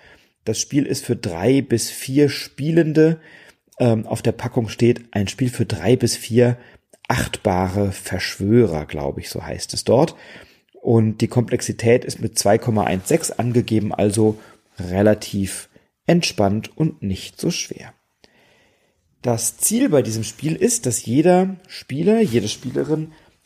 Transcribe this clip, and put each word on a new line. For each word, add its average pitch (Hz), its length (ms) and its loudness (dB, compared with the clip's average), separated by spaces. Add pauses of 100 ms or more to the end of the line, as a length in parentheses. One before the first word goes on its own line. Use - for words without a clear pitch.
(460)
Das 110 140 -4
Spiel 135 280 -2
ist - 180 -4
für 120 100 -2
drei 101 460 0
bis - 300 -2
vier 135 400 0
Spielende. 156 880 0 (580)
Ähm, 113 280 2
auf - 160 -6
der 113 100 0
Packung 117 380 -4
steht 117 400 2
ein 101 180 -2
Spiel 127 220 -4
für 117 160 -4
drei 104 280 2
bis 117 220 0
vier 120 400 2 (500)
achtbare 98 880 0
Verschwörer, 95 920 0
glaube 73 340 -6
ich, - 80 -12
so - 160 -10
heißt - 300 -10
es - 100 -8
dort. 131 320 2 (560)
Und 110 480 2
die 113 80 2
Komplexität 117 760 0
ist - 120 -8
mit 110 200 -6
zwei 104 180 4
Komma 104 280 0
eins 92 240 -4
sechs - 220 0
angegeben, 110 640 0
also 107 460 2 (400)
relativ 98 880 0 (400)
entspannt 107 680 0
und - 260 -2
nicht - 380 -8
so 175 120 -2
schwer. - 420 -12 (1300)
Das 120 360 -2
Ziel 240 320 2
bei 139 120 4
diesem 110 220 -4
Spiel 156 320 -4
ist, - 300 0
dass - 180 -2
jeder 180 520 2 (120)
Spieler, 175 520 0
jede 117 280 2
Spielerin 143 640 -4 (340)